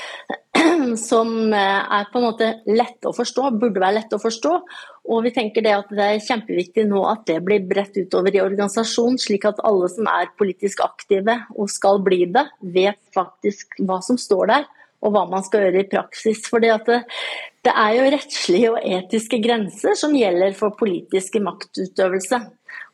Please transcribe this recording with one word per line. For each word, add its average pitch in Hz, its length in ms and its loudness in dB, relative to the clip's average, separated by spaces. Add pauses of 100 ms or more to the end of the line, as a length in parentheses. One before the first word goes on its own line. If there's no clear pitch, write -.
(540)
<clears throat> 302 420 2
som, 226 560 0
eh, 196 280 2 (100)
er 208 220 0
på 247 80 -2
en 240 80 2
måte 226 200 0 (180)
lett 226 360 0
å - 100 -4
forstå, 247 360 -2 (100)
burde 208 240 0
være 196 140 2
lett 220 180 -4
å 208 80 -4
forstå. 226 300 -2 (560)
Og 226 160 0
vi 240 100 -2
tenker 220 300 -2
det 214 100 4
at 202 160 -2
det 202 160 0
er 214 160 0
kjempeviktig 214 640 -2
nå 196 180 2
at 220 220 -2
det 165 160 0
blir 196 240 2
bredt 196 320 -2
utover 185 340 0
i 190 120 2
organisasjonen, 220 720 0
slik 202 260 -2
at 208 200 0
alle 190 260 2
som 214 160 -4
er 175 300 0
politisk 196 500 -2
aktive 202 480 0 (220)
og 208 120 -4
skal 202 300 2
bli 185 280 2
det, 233 180 2 (180)
vet 185 380 0 (120)
faktisk - 680 -6
hva 185 200 -2
som 247 160 -2
står 185 300 0
der, 262 220 2 (340)
og 214 100 0
hva 196 160 2
man 190 140 -4
skal 208 240 0
gjøre 185 160 2
i 196 80 -14
praksis. - 560 -4
Fordi 226 240 2
at 220 160 0
det, 240 140 2 (640)
det 240 100 4
er 220 240 2
jo 269 140 4
rettslige 226 580 0
og 226 160 -2
etiske 208 560 -2
grenser 233 560 0
som 302 160 0
gjelder 190 400 4
for 208 160 0
politiske 190 720 -2
maktutøvelse. 190 960 -2 (560)